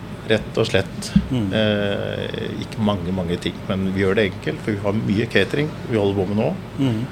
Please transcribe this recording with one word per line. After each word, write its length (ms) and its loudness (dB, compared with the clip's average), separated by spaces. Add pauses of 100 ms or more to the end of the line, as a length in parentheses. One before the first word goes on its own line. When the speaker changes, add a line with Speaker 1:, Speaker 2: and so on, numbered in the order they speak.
(280)
Speaker 1:
Rett 280 2
og 100 4
slett. 440 -2 (200)
Speaker 2:
Mm. 220 0
Speaker 1:
Eh, 960 0 (140)
ikke 180 -8
mange, 320 0
mange 260 0
ting, 140 -4 (160)
men 240 0
vi 100 0
gjør 140 4
det 160 4
enkelt, 320 -6
for 80 0
vi 60 -2
har 140 0
mye 360 2
catering 400 2 (220)
vi 80 2
holder 160 2
på 140 0
med 100 0
nå. 160 2 (240)
Speaker 2:
Mm. 220 2 (120)